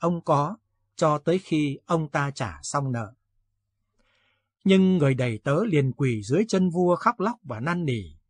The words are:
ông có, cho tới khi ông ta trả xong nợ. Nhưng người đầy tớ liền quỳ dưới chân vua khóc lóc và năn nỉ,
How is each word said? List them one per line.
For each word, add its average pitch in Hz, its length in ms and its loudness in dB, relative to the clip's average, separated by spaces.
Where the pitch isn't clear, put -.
ông 170 200 -2
có, 151 360 0
cho 151 220 2
tới 170 200 0
khi 151 480 -2
ông 160 220 -2
ta 143 220 -2
trả 104 320 -8
xong 139 300 -4
nợ. 113 220 -6
Nhưng 190 340 4
người 139 160 4
đầy 123 240 -2
tớ 147 260 -2
liền 147 280 0
quỳ 120 300 -2
dưới 143 260 0
chân 185 220 2
vua 175 260 2
khóc - 240 -2
lóc 226 220 -2
và 120 180 -10
năn 170 240 -4
nỉ, 120 180 -2